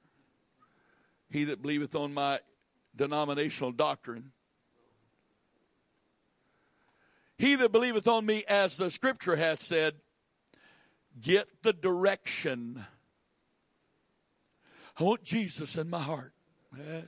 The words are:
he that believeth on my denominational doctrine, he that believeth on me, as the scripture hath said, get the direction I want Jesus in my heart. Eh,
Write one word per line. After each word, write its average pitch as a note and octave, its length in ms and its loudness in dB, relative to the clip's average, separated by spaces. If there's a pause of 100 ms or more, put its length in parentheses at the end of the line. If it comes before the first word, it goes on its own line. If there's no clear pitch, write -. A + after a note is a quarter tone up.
(1300)
he D3 140 -2
that C#3 180 -6
believeth D3 340 -4
on D3 160 -6
my C#3 260 0 (560)
denominational C#3+ 800 -2
doctrine, C3 600 -4 (3000)
he C#4 200 4
that A#3+ 160 4
believeth A#3 340 4
on A3+ 180 4
me, G#3+ 200 0
as G3+ 320 2
the F#3 120 0
scripture A3+ 460 0
hath D#3 260 2
said, D#3 360 0 (1200)
get F3+ 440 0
the A3 80 4
direction D#3 1120 -2 (2000)
I D#3+ 60 -2
want G#3 220 2
Jesus E3+ 520 -4
in D#3+ 140 -4
my E3+ 100 -4
heart. C3+ 320 -8 (460)
Eh, D#3 300 -12